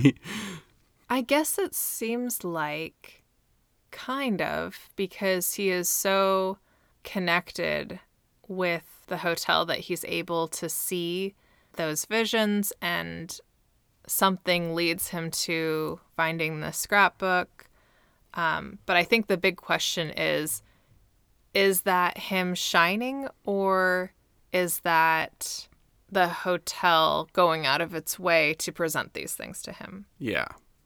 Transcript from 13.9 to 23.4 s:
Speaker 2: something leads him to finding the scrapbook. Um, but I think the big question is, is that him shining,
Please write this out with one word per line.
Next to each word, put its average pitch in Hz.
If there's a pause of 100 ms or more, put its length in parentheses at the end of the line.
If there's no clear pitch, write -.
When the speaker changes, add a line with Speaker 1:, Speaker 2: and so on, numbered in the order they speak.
Speaker 2:
something 180
leads 170
him 165
to 160 (160)
finding 160
the 156
scrapbook. 185 (680)
Um, 156
but 185
I 175
think 220
the 190
big 185
question 160
is, 156 (920)
is 196
that 180
him 185
shining, 220 (180)